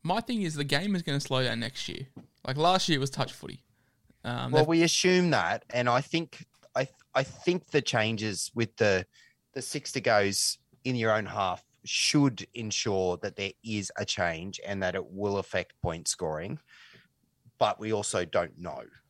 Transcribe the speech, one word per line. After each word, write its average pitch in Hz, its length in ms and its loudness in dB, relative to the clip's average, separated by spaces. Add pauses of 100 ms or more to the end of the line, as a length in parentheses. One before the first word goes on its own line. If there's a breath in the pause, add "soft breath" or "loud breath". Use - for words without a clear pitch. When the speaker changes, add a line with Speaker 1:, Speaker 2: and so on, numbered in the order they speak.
Speaker 1:
My 185 180 0
thing 226 220 -2
is 160 120 -2
the 147 100 -2
game 160 300 0
is 180 60 0
gonna 143 200 -2
slow 131 220 0
down 117 180 0
next - 280 -6
year. - 180 -10 (400)
Like, 135 120 -4
last 180 300 4
year 151 120 4
was 135 100 -2
touch 139 220 -4
footy. - 280 -16 (640)
Um, 123 280 -4
Speaker 2:
Well, 156 100 6
Speaker 1:
they've 151 60 4
Speaker 2:
we 165 140 6
assume 180 480 4
that, 101 400 2
and 123 180 0
I 123 140 4
think, - 420 -4 (300)
I, 131 140 0 (260)
I 135 80 4
think - 480 -2
the 147 120 4
changes 110 720 0
with 117 220 -2
the, 98 300 4 (460 soft breath)
the 135 80 -8
six - 320 -8
to 135 80 -4
goes 104 560 2 (280)
in 127 120 -2
your 113 160 2
own 107 140 0
half 92 360 -2 (220)
should 139 720 2
ensure 98 640 -2
that 98 180 -8
there 98 160 -4 (100)
is 107 360 -4
a 104 80 -4
change 87 600 -4
and 98 160 -4
that 90 120 0
it 92 180 -6
will 101 240 -2
affect - 460 -4
point 82 260 -4
scoring, 80 500 -4 (1000 loud breath)
but 107 200 2
we 107 140 -2
also 104 320 0
don't 87 340 -2
know. 76 220 -8 (300)